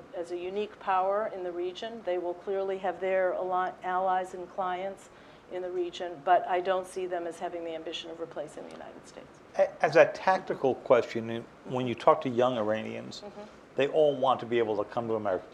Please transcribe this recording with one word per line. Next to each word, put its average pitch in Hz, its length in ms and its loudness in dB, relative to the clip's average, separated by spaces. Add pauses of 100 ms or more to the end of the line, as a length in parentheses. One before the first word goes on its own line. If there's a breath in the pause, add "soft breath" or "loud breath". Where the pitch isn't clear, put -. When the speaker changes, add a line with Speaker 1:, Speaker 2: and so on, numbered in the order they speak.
(160)
Speaker 1:
as 175 160 -8
a 175 40 -4
unique 190 440 -6
power 196 540 0
in 185 80 -8
the 180 100 -6
region. 180 520 -6
They 180 120 0
will 175 180 -4
clearly 196 440 -4
have 180 220 -4
their 190 340 2
alli-, 185 380 -2 (120)
allies 185 500 0
and 180 200 -12
clients 185 540 -6 (440 loud breath)
in 180 100 -6
the 180 80 -6
region, 175 420 -4 (120)
but 180 240 6
I 180 120 2
don't 185 260 0
see 185 200 -6
them 175 200 -4
as 165 120 -8
having 170 260 -6
the 165 100 -6
ambition 165 360 -8
of 165 100 -12
replacing 160 440 -10
the 160 80 -14
United - 360 -16
States. - 180 -16 (320)
Speaker 2:
A-, 196 240 2
as 160 140 4
a 151 80 12
tactical 185 720 2
question, 117 680 2 (220)
when 127 220 -2
you 117 80 0
talk 156 260 4
to 139 80 -4
young 123 300 2
Iranians, 110 640 -4
Speaker 1:
Mm-hmm. 202 160 -14 (360)
Speaker 2:
they 139 120 2
all 151 280 4
want 131 240 2
to 120 60 -8
be 120 120 2
able 107 180 2
to 104 80 -2
come 117 220 -4
to 113 80 0
American 101 400 -2